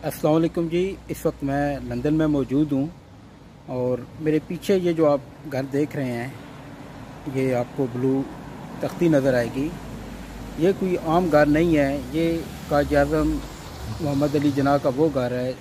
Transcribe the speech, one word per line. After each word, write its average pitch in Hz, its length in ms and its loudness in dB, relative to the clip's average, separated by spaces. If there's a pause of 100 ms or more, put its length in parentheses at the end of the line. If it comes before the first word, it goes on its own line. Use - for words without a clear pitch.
अस्सलाम 151 280 0
वालेकुम 165 360 2
जी, 180 280 -2 (140)
इस - 160 -8
वक्त - 180 -2
मैं 139 440 -2
लंदन 123 260 0
में 156 120 4
मौजूद 143 460 2
हूँ 139 180 0 (760)
और 127 380 -2 (140)
मेरे 156 180 2
पीछे 180 380 0
ये 175 160 2
जो 160 140 4
आप 143 160 4 (260)
घर 135 160 -2
देख 139 320 -2
रहे 135 140 -2
हैं, 120 240 -6 (1000)
ये 131 160 2
आपको 123 340 -2
ब्लू 131 380 0 (580)
तख्ती 170 260 0
नज़र 139 260 6
आएगी। 123 320 0 (920)
ये 180 120 4
कोई 185 240 0
आम 170 340 2
घर 147 180 6
नहीं 160 280 4
है, 139 400 0
ये 165 280 0 (260)
कायद 143 240 2
आज़म 151 400 2 (680)
मोहम्मद 143 340 0
अली 143 160 4
जिन्ना 139 260 4
का 143 120 0
वो 147 200 2
घर 127 220 -2
है। 123 280 -2